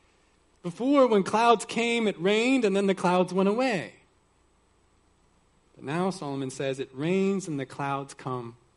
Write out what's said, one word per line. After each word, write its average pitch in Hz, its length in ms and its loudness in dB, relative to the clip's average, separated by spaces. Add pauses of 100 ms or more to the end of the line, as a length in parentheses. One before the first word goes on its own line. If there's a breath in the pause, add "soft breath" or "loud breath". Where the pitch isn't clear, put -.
(640 soft breath)
Before, 254 440 2
when 208 160 4
clouds 226 400 4
came, 233 420 0
it 190 140 -2
rained, 220 460 2
and 190 100 2
then 196 120 2
the 190 60 4
clouds 180 400 0
went 190 140 2
away. 208 460 -2 (1800)
But 123 100 -18
now, 175 240 -2
Solomon 139 400 -6
says, 135 320 -4
it 123 120 -10
rains 185 540 -2
and 151 100 -6
the 135 80 -6
clouds 139 480 -6
come 120 440 -10 (180)